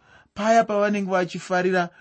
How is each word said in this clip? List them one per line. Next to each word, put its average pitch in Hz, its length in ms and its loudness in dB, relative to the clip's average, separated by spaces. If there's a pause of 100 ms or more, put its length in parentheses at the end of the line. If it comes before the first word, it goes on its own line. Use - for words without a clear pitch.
(340)
paya 226 300 4
pavanenge 208 480 -2
vachifarira 180 800 -2 (120)